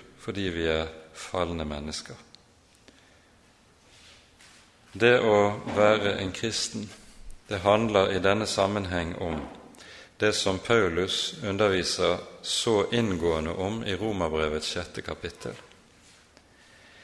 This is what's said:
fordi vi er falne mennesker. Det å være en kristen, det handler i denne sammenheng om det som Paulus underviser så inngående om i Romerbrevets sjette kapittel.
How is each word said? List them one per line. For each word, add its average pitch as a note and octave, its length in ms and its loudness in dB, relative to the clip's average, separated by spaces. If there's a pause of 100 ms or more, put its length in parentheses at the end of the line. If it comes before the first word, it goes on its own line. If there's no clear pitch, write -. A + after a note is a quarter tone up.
(200)
fordi G2 340 -6
vi E2 160 -2
er D#2+ 180 0 (280)
falne E2+ 500 -4
mennesker. D2+ 500 -10 (2750)
Det A#2 260 6
å G#2+ 180 6 (360)
være G#2 480 4
en F#2+ 140 -4
kristen, A2 500 -6 (640)
det G2 160 -4
handler G2+ 480 4
i F#2 80 0
denne G2+ 260 2
sammenheng F#2 720 0
om D#2+ 240 -4 (760)
det G#2+ 160 2
som F#2 240 0
Paulus F#2+ 840 0
underviser F#2 760 2 (240)
så - 380 2 (100)
inngående E2+ 640 0
om G2+ 320 -4
i G2 80 -2
Romerbrevets D#2+ 720 -2
sjette - 340 -8
kapittel. - 540 -10 (1500)